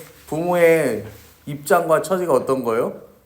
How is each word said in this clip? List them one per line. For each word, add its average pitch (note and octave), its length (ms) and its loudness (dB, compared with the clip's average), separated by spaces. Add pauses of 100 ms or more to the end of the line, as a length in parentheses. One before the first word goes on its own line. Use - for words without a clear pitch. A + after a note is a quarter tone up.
<laughs> - 220 -20
부모의 E3 760 2 (400)
입장과 D#3+ 560 0
처지가 F3+ 320 -2
어떤 C3 320 0
거예요? A#2+ 380 -4 (240)